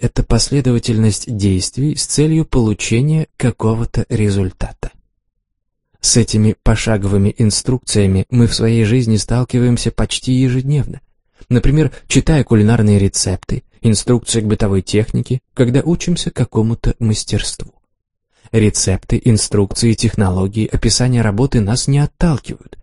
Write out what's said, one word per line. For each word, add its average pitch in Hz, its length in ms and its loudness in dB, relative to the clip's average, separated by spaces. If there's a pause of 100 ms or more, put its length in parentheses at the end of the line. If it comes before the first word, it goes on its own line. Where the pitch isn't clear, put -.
это - 220 -2
последовательность 120 1120 0
действий 101 600 -2
с - 100 -6
целью 156 400 0
получения 127 800 0 (100)
какого-то 113 720 -2
результата. 101 800 -2 (1080)
С - 180 0
этими 107 460 2
пошаговыми 104 760 0
инструкциями 104 920 0
мы 120 180 4
в - 60 -2
своей 113 300 0
жизни 113 340 2
сталкиваемся 120 760 0
почти - 420 -2
ежедневно. 131 680 -2 (480)
Например, 147 420 2 (160)
читая 143 360 2
кулинарные 104 560 4
рецепты, - 640 -4 (180)
инструкции 117 600 0
к 107 40 -2
бытовой 101 360 0
технике, 120 600 -2 (120)
когда 123 280 2
учимся 170 480 -2
какому-то 113 680 -2
мастерству. - 760 -4 (800)
Рецепты, 107 720 0
инструкции, 107 680 0
технологии, 101 800 -2
описание 120 500 0
работы 110 380 0
нас 107 280 -2
не 139 120 2
отталкивают, - 840 -4